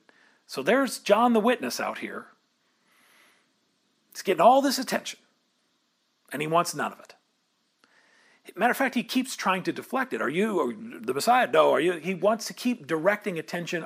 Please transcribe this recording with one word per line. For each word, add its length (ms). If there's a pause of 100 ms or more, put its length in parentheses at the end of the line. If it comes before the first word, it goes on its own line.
(460)
so 160
there's 360
John 340
the 80
Witness 400
out 180
here. 280 (1900)
He's 100
getting 180
all 220
this 160
attention, 420 (1120)
and 80
he 80
wants 260
none 180
of 80
it. 140 (1400)
Matter 160
of 60
fact, 180
he 80
keeps 320
trying 300
to 80
deflect 400
it. 100
"Are 60
you, 320
are 120
the 400
Messiah?" 360
"No." 240
"Are 80
you?" 140
He 200
wants 320
to 80
keep 320
directing 520
attention 480